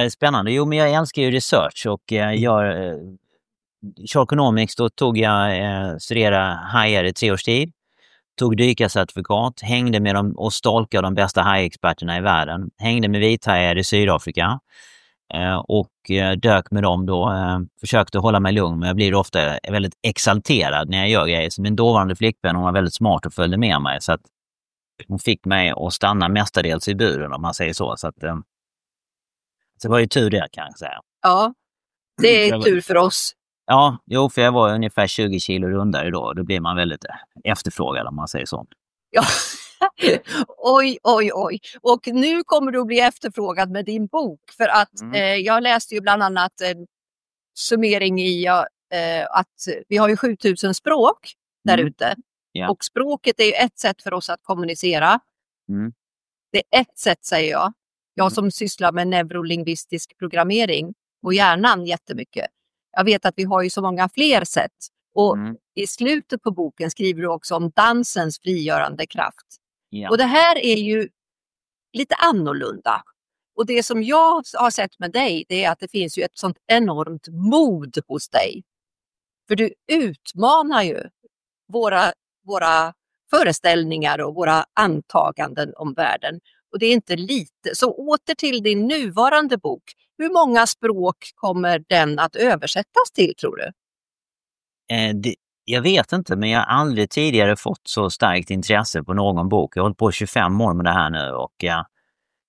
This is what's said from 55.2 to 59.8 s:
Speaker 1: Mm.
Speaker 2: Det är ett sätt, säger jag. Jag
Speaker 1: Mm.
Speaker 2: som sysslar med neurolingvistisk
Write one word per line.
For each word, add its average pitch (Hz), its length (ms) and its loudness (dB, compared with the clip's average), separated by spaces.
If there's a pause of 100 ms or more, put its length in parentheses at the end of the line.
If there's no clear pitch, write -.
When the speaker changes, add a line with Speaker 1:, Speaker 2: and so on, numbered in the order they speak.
Speaker 1:
Mm. 104 240 -6 (580)
Speaker 2:
Det 208 60 -2 (140)
är 254 100 6
ett - 180 -6
sätt, - 260 -2
säger 156 260 0
jag. 175 220 -2 (400)
Jag 190 100 0
Speaker 1:
Mm. 190 120 2
Speaker 2:
som 202 160 0
sysslar 185 400 -2
med 175 160 -2
neurolingvistisk 170 1080 -6